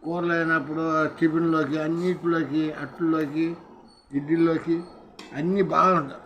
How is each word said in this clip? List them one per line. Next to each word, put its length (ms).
కూరలు 300
అయినప్పుడు 500
టిఫిన్లోకి, 680
అన్నిటిలోకి, 960
అట్లలోకి, 840
ఇడ్లీలోకి 720
అన్నీ 280
బాగుంటుంది. 640